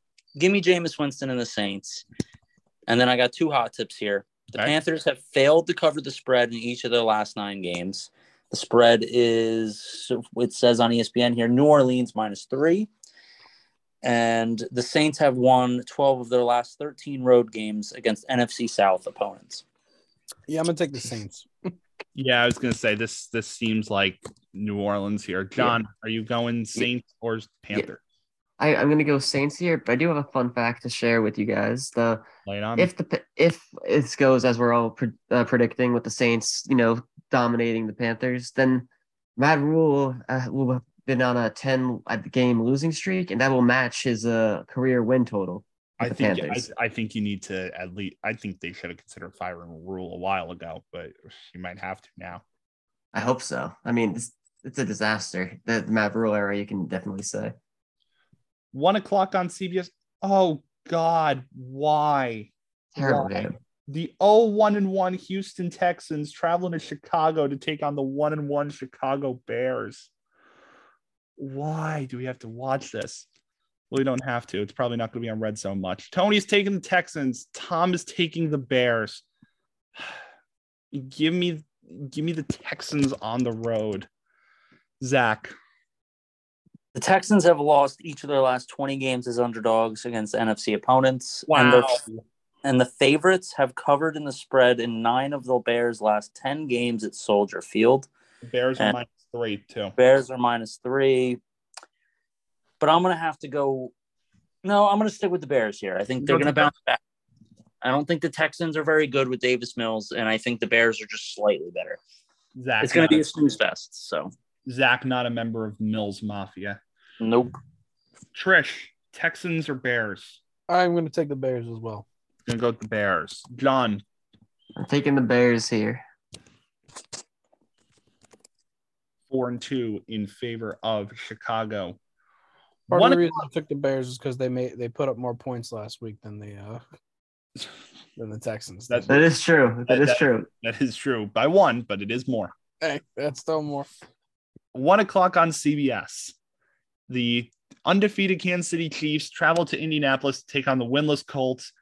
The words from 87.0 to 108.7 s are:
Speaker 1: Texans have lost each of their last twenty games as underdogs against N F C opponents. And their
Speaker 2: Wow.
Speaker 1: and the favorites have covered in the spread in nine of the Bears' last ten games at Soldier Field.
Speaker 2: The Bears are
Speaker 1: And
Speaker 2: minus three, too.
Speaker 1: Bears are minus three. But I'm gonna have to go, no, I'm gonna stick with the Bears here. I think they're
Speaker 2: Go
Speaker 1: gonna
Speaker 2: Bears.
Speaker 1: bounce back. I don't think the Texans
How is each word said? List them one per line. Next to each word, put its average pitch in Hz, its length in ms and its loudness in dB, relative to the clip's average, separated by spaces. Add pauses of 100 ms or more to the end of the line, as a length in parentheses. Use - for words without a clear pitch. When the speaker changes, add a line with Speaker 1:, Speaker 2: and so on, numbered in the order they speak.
Speaker 1:
Texans 190 440 4
have 165 140 8
lost 147 440 4
each 151 200 -14
of 147 60 -10
their 139 120 2
last 127 280 2
twenty 139 280 -6
games 127 300 -4
as 120 140 0
underdogs 113 640 0
against 113 300 -4
N 113 140 2
F 107 120 0
C 107 140 -2
opponents. 131 760 2
And 143 240 6
their 123 100 10
Speaker 2:
Wow. 117 420 -2 (380)
Speaker 1:
and - 180 4
the - 60 4
favorites 156 720 2
have 131 180 0
covered 147 420 0
in 151 80 -6
the 139 80 -6
spread 123 480 4
in 117 220 -4
nine 127 300 0
of 131 120 -8
the 127 140 2
Bears' 117 420 0
last 107 340 0
ten 147 340 -6
games 120 360 -2
at 101 100 -6
Soldier 101 460 0
Field. 120 460 2 (340)
Speaker 2:
The 123 60 -18
Bears 123 320 0
are 107 60 2
Speaker 1:
And 104 100 4
Speaker 2:
minus 120 140 -6 (240)
three, 113 360 -6
too. 101 280 -8
Speaker 1:
Bears 127 340 6
are 131 80 -8
minus 117 440 -2
three. 127 560 2 (1400)
But 147 120 2
I'm 170 120 6
gonna 185 140 2
have 160 240 -6
to 147 80 -12
go, 135 440 -4 (720)
no, 202 260 4
I'm 202 100 2
gonna 214 120 0
stick 202 200 -2
with 175 100 -2
the 147 60 -14
Bears 117 340 0
here. 95 160 -4
I 98 80 -2
think 127 220 -4
they're 139 100 4
Speaker 2:
Go 143 80 2
Speaker 1:
gonna 147 80 2
Speaker 2:
Bears. 147 140 4
Speaker 1:
bounce - 200 -2
back. 120 140 0 (800)
I 127 80 0
don't 143 160 0
think 160 160 0
the 156 80 -2
Texans 156 460 -4